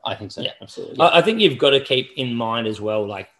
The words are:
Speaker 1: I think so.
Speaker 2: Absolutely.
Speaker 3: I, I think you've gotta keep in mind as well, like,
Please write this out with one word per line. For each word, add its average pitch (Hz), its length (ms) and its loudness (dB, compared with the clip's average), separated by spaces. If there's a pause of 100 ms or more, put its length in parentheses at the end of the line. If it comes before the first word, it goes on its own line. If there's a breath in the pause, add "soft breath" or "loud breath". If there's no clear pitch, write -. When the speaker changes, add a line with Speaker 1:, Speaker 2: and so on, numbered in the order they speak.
Speaker 1:
I 110 100 -6
think 101 160 -12
so. - 140 -10 (160)
Speaker 2:
Absolutely. - 400 -8
Speaker 3:
I, 170 160 6
I 175 40 6
think 220 200 2
you've 147 160 4
gotta 139 240 4
keep 127 340 -2
in 127 180 -4
mind 117 340 -2
as 104 120 -6
well, 107 260 -2
like, 98 220 -10 (120)